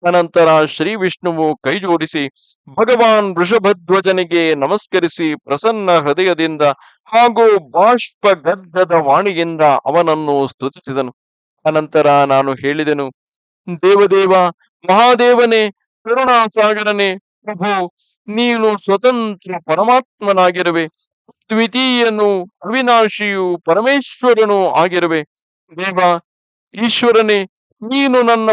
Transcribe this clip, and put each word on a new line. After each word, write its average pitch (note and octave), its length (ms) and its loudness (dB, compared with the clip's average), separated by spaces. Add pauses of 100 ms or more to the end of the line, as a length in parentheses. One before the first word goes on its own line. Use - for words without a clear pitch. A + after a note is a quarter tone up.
ಅನಂತರ E3+ 580 2
ಶ್ರೀ E3 300 -4
ವಿಷ್ಣುವು E3 600 -4
ಕೈಜೋಡಿಸಿ D#3+ 720 -4 (420)
ಭಗವಾನ್ G#3+ 640 2
ವೃಷಭಧ್ವಜನಿಗೆ F3+ 1200 0
ನಮಸ್ಕರಿಸಿ E3 800 -4
ಪ್ರಸನ್ನ G3 560 -4
ಹೃದಯದಿಂದ D#3+ 720 0 (440)
ಹಾಗೂ A3 640 2
ಬಾಷ್ಪ G#3 580 0
ಗದ್ಗದ F3+ 640 -2
ವಾಣಿಯಿಂದ E3 720 0
ಅವನನ್ನು D3+ 840 0
ಸ್ತುತಿಸಿದನು. C3 640 -8 (540)
ಅನಂತರ D3+ 580 2
ನಾನು C3+ 300 0
ಹೇಳಿದೆನು, C#3+ 580 -4 (720)
ದೇವದೇವ, G3 500 2 (580)
ಮಹಾದೇವನೇ, A#3 840 2 (320)
ಕರುಣಾಸಾಗರನೇ, G#3+ 1120 0
ಪ್ರಭು, G3 760 -8 (360)
ನೀನು A3 500 0
ಸ್ವತಂತ್ರ G#3 800 -2 (100)
ಪರಮಾತ್ಮನಾಗಿರುವೆ, F3+ 1200 0 (420)
ದ್ವಿತೀಯನು, A3+ 1160 -2
ಅವಿನಾಶಿಯು, G#3 1200 -2
ಪರಮೇಶ್ವರನೂ G#3+ 1040 0
ಆಗಿರುವೆ. E3 540 0 (540)
ದೇವ, F#3 220 -6 (840)
ಈಶ್ವರನೇ, A3 580 2 (380)
ನೀನು B3+ 400 0
ನನ್ನ A3+ 320 0